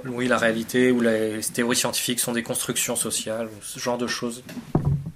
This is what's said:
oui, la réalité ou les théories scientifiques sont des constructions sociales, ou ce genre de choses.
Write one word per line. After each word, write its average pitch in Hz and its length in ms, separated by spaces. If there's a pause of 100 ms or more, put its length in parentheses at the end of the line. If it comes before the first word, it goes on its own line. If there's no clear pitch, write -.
oui, 123 220
la 120 100
réalité 117 540
ou 123 80
les 110 400 (140)
théories 123 240
scientifiques 120 420
sont 123 140
des 117 100
constructions 123 540
sociales, 110 500
ou 107 160
ce - 160
genre 123 180
de 120 100
choses. 120 360 (720)